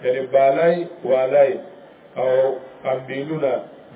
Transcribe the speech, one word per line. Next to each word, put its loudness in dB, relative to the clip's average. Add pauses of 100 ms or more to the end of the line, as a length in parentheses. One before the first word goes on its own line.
یعنی -2
بالای، 2 (180)
والای 2 (640)
او 2 (300)
قمبینونه -4 (440)